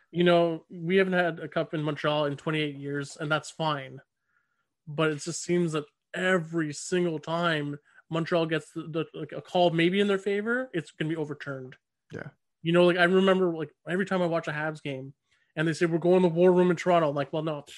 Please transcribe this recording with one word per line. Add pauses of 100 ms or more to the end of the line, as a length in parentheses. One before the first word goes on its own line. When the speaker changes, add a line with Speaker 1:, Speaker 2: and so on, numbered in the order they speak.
(120)
Speaker 1:
you
know,
we
haven't
had
a
cup
in
Montreal
in
twenty-eight
years,
and
that's
fine. (880)
But
it
just
seems
that (300)
every
single
time (320)
Montreal
gets
the,
the, (120)
like,
a
call
maybe
in
their
favor,
it's
gonna
be
overturned. (380)
Speaker 2:
Yeah. (340)
Speaker 1:
You
know,
like,
I
remember,
like, (140)
every
time
I
watch
a
Habs
game (420)
and
they
say,
"We're
going
to
the
war
room
in
Toronto,"
I'm
like,
"Well,
no, (140)